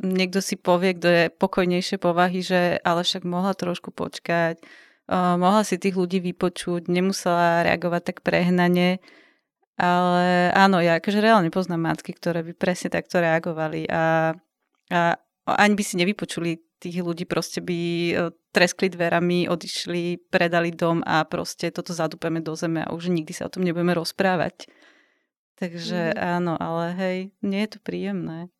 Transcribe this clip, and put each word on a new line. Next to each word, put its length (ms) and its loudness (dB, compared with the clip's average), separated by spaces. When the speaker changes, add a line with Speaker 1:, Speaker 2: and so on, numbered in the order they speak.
Speaker 1:
niekto 400 0
si 160 -4
povie, 400 2
kto 100 0
je 220 6
pokojnejšej 720 0
povahy, 400 2
že 400 0
ale 240 0
však 160 -4
mohla 320 -2
trošku 400 -6
počkať, 640 -2
eh, 800 -2
mohla 240 4
si 160 0
tých 160 0
ľudí 260 0
vypočuť, 680 -4
nemusela 720 2
reagovať 400 0
tak 240 -8
prehnane. 720 4
Ale 760 4
áno, 280 6
ja 160 4
akože 240 0
reálne 280 6
poznám 440 -2
matky, 200 -10
ktoré 320 -4
by 80 -12
presne 400 -2
takto 240 -2
reagovali 720 0
a, 440 2
a 60 2
ani 260 4
by 120 -2
si 120 -6
nevypočuli 640 -2
tých 200 -6
ľudí, 280 -6
proste 320 -4
by, 180 -4
eh, 200 0
treskli 380 2
dverami, 580 0
odišli, 840 -4
predali 400 2
dom 320 0
a 240 2
proste 400 -6
toto 240 -8
zadúpeme 480 -4
do 160 -8
zeme 260 -2
a 80 -6
už 220 -4
nikdy 180 -2
sa 160 -8
o 60 -14
tom 100 -4
nebudeme 300 0
rozprávať. 720 -2
Takže 580 -4
Speaker 2:
Mhm. 40 -8
Speaker 1:
áno, 400 -2
ale 280 -4
hej, 200 -4
nie 180 -2
je 140 -8
to 80 -20
príjemné. 640 -8